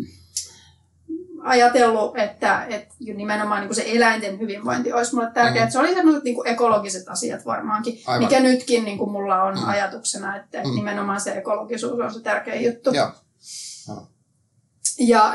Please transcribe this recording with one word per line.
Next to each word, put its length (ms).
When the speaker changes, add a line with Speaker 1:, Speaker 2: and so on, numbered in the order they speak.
Speaker 1:
ajatellut, 760
että, 500
et 200
ju-, 160
nimenomaan 440
niinku 140
se 120
eläinten 540
hyvinvointi 520
olisi 220
mulle 200
tärkeä. 280
Speaker 2:
Mm. 40
Speaker 1:
Et 60
se 60
oli 160
semmoset 300
niinku 220
ekologiset 640
asiat 380
varmaankin, 600
Speaker 2:
Aivan. 220
Speaker 1:
mikä 120
nytkin 440
niinku 220
mulla 360
on 160
Speaker 2:
Mm. 100
Speaker 1:
ajatuksena, 680
että, 240
et 60
Speaker 2:
Mm. 80
Speaker 1:
nimenomaan 460
se 180
ekologisuus 600
on 140
se 60
tärkeä 340
juttu. 360
Speaker 2:
Joo. 200
Joo. 180
Speaker 1:
Ja 360